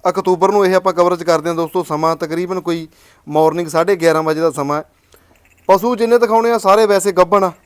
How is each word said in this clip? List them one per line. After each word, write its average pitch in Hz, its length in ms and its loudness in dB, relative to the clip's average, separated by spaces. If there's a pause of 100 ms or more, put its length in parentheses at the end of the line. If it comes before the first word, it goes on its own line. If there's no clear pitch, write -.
ਅਕਤੂਬਰ 185 420 0
ਨੂੰ 208 140 2
ਇਹ 185 100 0
ਆਪਾਂ 185 180 0
ਕਵਰੇਜ 175 300 0
ਕਰਦੇ 165 260 0
ਹਾਂ 170 60 -4
ਦੋਸਤੋ। 165 280 -4
ਸਮਾਂ 160 320 -2
ਤਕਰੀਬਨ 175 460 -6
ਕੋਈ 165 260 -6 (400)
ਮਾਰਨਿੰਗ 160 400 0
ਸਾਢੇ 165 280 0
ਗਿਆਰਾਂ 160 280 2
ਵਜੇ 156 180 -2
ਦਾ 165 100 0
ਸਮਾਂ 143 260 -4
ਹੈ। 156 60 -8 (840)
ਪਸ਼ੂ 202 280 2
ਜਿੰਨੇ 233 220 2
ਦਿਖਾਉਣੇ 226 340 2
ਆ 233 60 0
ਸਾਰੇ 208 280 4
ਵੈਸੇ 202 260 0
ਗੱਭਣ 185 320 2
ਆ 180 80 -2 (140)